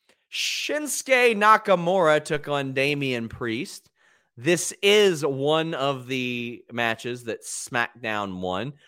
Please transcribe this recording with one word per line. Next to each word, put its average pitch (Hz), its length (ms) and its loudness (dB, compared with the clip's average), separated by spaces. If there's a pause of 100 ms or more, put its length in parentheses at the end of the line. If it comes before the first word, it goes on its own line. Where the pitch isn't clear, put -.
(300)
Shinsuke 262 1040 0
Nakamura 190 920 4
took 151 220 -4
on 139 280 -4
Damian 135 540 0
Priest. 120 640 -6 (460)
This 151 440 0
is 196 460 4
one 151 480 0
of 135 320 -2
the 123 640 -6
matches 120 540 -4
that 110 180 -8
SmackDown 110 960 -6
won. 92 360 -4 (140)